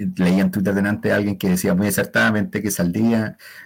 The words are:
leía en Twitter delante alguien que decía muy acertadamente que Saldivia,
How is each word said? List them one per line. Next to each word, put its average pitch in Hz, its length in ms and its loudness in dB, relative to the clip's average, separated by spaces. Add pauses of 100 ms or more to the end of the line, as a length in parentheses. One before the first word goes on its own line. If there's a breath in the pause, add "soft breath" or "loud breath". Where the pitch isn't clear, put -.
(180)
leía 92 260 4
en 92 80 2
Twitter 98 220 0
delante 101 380 0
alguien 101 260 0
que 98 120 -2
decía 92 260 0
muy 101 120 2
acertadamente 107 760 0
que 101 100 -2
Saldivia, 110 680 0 (280 loud breath)